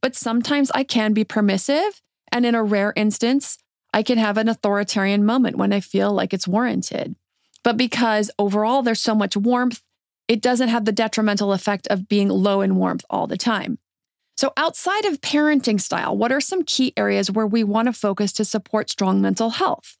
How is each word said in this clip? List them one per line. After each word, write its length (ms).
But 120
sometimes 600
I 80
can 300
be 100
permissive, 760
and 140
in 80
a 100
rare 320
instance, 640
I 100
can 140
have 200
an 120
authoritarian 760
moment 300
when 160
I 80
feel 320
like 220
it's 160
warranted. 640
But 140
because 600
overall 440
there's 200
so 140
much 220
warmth, 440
it 140
doesn't 260
have 160
the 80
detrimental 600
effect 340
of 220
being 180
low 320
in 160
warmth 340
all 160
the 120
time. 420
So 220
outside 480
of 160
parenting 580
style, 360
what 180
are 80
some 240
key 320
areas 340
where 160
we 160
want 220
to 80
focus 400
to 100
support 460
strong 320
mental 300
health? 500